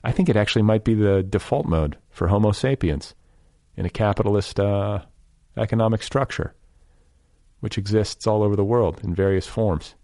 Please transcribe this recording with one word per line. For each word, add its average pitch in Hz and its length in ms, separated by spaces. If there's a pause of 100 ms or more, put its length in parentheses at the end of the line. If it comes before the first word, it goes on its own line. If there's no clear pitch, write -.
I 127 60
think 180 160
it 107 80
actually 104 240
might 107 240
be 113 80
the 101 280
default 98 440
mode 78 320 (120)
for 85 200
Homo 104 240
sapiens 90 600 (600)
in 92 100
a 87 40
capitalist, 104 680
uh, 101 420 (560)
economic 110 460
structure, - 520 (1040)
which - 180
exists 104 480
all 107 160
over 104 140
the 98 80
world 104 400
in 87 100
various 95 340
forms. 101 560